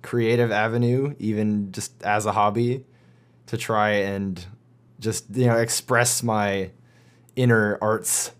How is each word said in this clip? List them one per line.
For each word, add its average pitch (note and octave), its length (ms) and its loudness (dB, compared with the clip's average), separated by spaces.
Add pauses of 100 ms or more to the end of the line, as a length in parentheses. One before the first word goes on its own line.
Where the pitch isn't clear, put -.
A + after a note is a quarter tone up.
creative A#2+ 480 2
avenue, A#2+ 680 0
even G#2 540 -2
just - 300 -14
as G#2 220 0
a G#2 80 0
hobby, A#2 540 0 (580)
to A2+ 140 -8
try G#2+ 320 0
and G2 560 -2 (520)
just, A2 280 -6 (100)
you B2+ 100 2
know, A#2 120 4
express A#2+ 640 0
my G2+ 480 -2 (680)
inner A2+ 460 4
arts - 580 -2